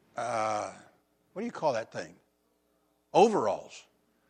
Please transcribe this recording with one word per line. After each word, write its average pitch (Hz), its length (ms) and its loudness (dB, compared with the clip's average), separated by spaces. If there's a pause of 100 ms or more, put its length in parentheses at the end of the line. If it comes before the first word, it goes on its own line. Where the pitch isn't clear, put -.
(140)
uh, 110 560 -2 (640)
what 180 80 -12
do 233 60 -6
you 240 60 -8
call 151 200 -2
that 113 180 -4
thing? 87 240 -12 (1000)
Overalls. 151 720 2 (440)